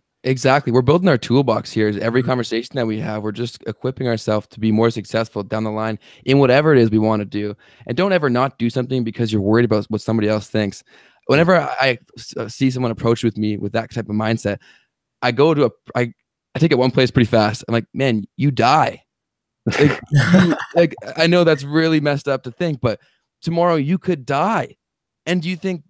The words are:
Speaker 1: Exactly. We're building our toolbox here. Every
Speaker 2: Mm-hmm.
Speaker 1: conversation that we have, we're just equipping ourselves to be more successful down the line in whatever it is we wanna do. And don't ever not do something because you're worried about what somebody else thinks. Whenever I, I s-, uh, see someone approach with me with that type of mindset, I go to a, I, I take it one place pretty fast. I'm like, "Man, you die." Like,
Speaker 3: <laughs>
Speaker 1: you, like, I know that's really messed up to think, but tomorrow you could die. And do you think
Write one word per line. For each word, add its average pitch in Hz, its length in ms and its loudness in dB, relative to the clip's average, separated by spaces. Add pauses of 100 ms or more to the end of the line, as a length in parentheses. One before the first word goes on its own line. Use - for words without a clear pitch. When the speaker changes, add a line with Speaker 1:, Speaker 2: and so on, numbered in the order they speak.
(240)
Speaker 1:
Exactly. 131 500 0
We're 127 80 4
building 165 260 2
our 143 100 4
toolbox 117 540 0
here. 107 160 0 (140)
Every 113 200 0
Speaker 2:
Mm-hmm. 127 80 -4
Speaker 1:
conversation 120 460 -4
that 120 120 -2
we 110 120 -4
have, 107 240 -6
we're 107 80 -6
just 117 360 -10
equipping 131 400 -6
ourselves 107 400 -2
to - 120 -20
be 110 120 0
more 113 180 4
successful 110 540 -6
down 110 200 -6
the 110 80 -6
line 110 280 -6 (260)
in 135 140 4
whatever 143 340 4
it 131 60 6
is 113 100 6
we 107 100 2
wanna 107 260 0
do. 104 300 -8 (320)
And 120 80 -4
don't 190 160 0
ever 165 180 2
not 123 280 0
do 117 140 -2
something 127 320 -2
because 110 280 -4
you're 107 100 0
worried 110 240 4
about 104 200 0
what 107 160 -6
somebody 110 280 -2
else 107 200 -4
thinks. 104 340 -4 (440)
Whenever 165 280 4
I, 135 240 -2
I 127 180 0 (200)
s-, - 180 -14
uh, 117 140 -8
see 131 220 0
someone 123 200 -4
approach 113 320 -2
with 113 140 -2
me 107 200 -4
with 101 160 -8
that 113 180 -4
type 107 180 -8
of 104 60 -4
mindset, 110 420 -2 (640)
I 123 100 0
go 143 220 2
to 143 120 2
a, 117 40 2 (260)
I, 123 180 -2 (420)
I - 40 -8
take 156 120 4
it 139 80 2
one 127 120 4
place 123 200 2
pretty 117 180 4
fast. 107 380 2
I'm 113 60 -4
like, 113 200 0
"Man, 117 320 0 (120)
you 143 120 0
die." 127 540 2 (640)
Like, - 380 2
Speaker 3:
<laughs> - 60 -8
Speaker 1:
you, 165 440 4 (200)
like, 170 200 2 (220)
I 165 100 2
know 175 160 4
that's 156 200 2
really 160 360 2
messed 143 280 -2
up 131 160 -2
to 123 80 -10
think, 160 300 -4
but 110 180 -2 (420)
tomorrow 170 340 0
you 151 240 -2
could 156 260 -4
die. 147 520 -2 (500)
And 180 160 -2
do 170 60 -6
you 185 60 -4
think 180 340 -8